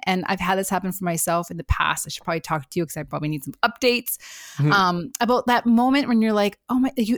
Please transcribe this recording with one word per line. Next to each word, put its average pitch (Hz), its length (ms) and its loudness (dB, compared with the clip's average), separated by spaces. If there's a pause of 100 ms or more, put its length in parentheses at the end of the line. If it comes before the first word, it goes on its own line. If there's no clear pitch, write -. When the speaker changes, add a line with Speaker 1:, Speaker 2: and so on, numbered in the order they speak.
Speaker 1:
And 185 240 0
I've 185 140 -2
had 185 180 0
this 196 100 -4
happen 185 220 -2
for 180 120 -8
myself 170 460 -2
in 170 80 -10
the 165 60 -10
past. - 420 0
I - 40 -12
should - 140 -12
probably 165 180 -4
talk 151 280 -6
to - 100 -4
you 170 60 0
'cause - 120 -10
I 151 60 -8
probably 147 260 -6
need 151 160 -4
some - 180 -10
updates, 240 540 0 (400)
Speaker 2:
Mm-hmm. 147 160 4
Speaker 1:
um, 180 380 2 (100)
about 240 260 2
that - 180 2
moment 254 440 4
when 226 120 2
you're 220 120 2
like, 208 340 0
"Oh 254 120 0
my," 262 180 2
you 226 200 0